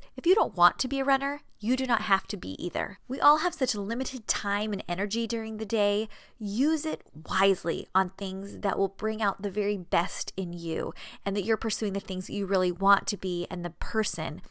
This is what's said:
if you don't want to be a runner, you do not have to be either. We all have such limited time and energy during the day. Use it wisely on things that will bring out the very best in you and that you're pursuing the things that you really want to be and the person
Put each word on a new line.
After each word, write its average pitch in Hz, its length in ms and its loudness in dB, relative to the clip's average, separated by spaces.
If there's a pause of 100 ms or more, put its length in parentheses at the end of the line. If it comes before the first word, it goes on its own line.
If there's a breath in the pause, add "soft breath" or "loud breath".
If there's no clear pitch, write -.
(160 soft breath)
if - 100 -4
you 359 80 8
don't 320 220 2
want 175 240 8
to 262 80 -2
be 269 120 0
a 269 40 2
runner, 277 380 2 (180)
you 226 160 2
do 262 100 0
not 240 180 2
have 196 240 0
to 190 100 -6
be 185 140 -8 (120)
either. - 440 -4
We 254 120 -4
all 302 200 6
have 339 140 0
such 254 220 0
limited 233 500 -4
time 208 460 -2
and 196 160 -4
energy 202 400 -2
during 220 300 -6
the 220 80 -4
day. 208 420 2 (320 soft breath)
Use 277 460 0
it - 180 -4 (260)
wisely 185 640 2
on 185 180 2
things 196 480 -10
that 196 180 -2
will 190 100 2
bring 220 340 -4
out 202 200 0
the 196 80 -2
very 202 260 -2
best 175 640 -2
in 175 160 -4
you 170 400 -4 (320 loud breath)
and 196 100 0
that 202 80 0
you're 220 140 2
pursuing 214 340 0
the 196 80 -2
things 185 280 -6
that - 60 -8
you 202 120 -2
really 185 260 2
want 196 360 4
to 190 100 0
be 175 340 -4
and 175 140 -4
the 170 60 -6
person - 800 -2